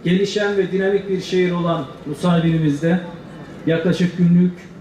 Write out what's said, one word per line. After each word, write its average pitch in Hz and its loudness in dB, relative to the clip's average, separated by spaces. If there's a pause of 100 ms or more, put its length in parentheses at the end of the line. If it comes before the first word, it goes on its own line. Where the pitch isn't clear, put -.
gelişen 202 0
ve 175 0
dinamik 190 0
bir 185 -2
şehir 180 0
olan 170 -2 (220)
Nusaybin'imizde 160 2 (680)
yaklaşık 170 0
günlük 175 4 (280)